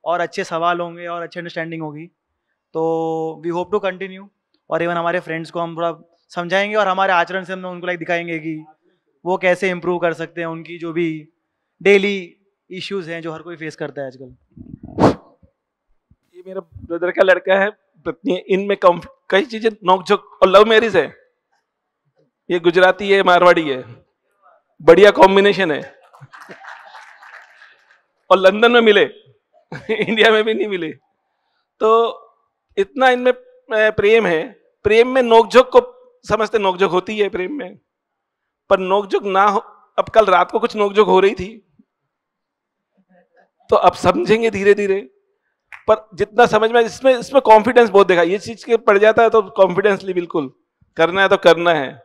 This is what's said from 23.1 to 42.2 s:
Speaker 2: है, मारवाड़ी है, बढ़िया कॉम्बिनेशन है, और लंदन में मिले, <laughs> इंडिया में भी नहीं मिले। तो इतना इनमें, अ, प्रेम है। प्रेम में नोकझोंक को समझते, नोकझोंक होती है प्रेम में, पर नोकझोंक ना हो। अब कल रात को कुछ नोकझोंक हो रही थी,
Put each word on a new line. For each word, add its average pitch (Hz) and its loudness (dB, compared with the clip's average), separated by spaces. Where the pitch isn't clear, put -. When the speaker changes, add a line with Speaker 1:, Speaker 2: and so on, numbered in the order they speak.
Speaker 2:
है, 196 2
मारवाड़ी 175 4
है, 127 -8
बढ़िया 175 6
कॉम्बिनेशन 190 2
है, - -10
और 185 4
लंदन 208 4
में 240 4
मिले, 208 4
<laughs> 127 -4
इंडिया 214 2
में 214 2
भी 220 -4
नहीं 214 -6
मिले। 165 -8
तो 226 0
इतना 254 0
इनमें, 247 0
अ, 247 -6
प्रेम 214 2
है। 175 -4
प्रेम 226 2
में 254 0
नोकझोंक 226 4
को - 0
समझते, 214 -2
नोकझोंक 190 0
होती 185 -4
है 202 -2
प्रेम 185 -8
में, 185 -14
पर 196 2
नोकझोंक 196 -4
ना 196 0
हो। 208 -2
अब 190 -4
कल 220 2
रात 185 0
को 226 -4
कुछ 214 -4
नोकझोंक 202 0
हो 185 4
रही 196 2
थी, 214 -16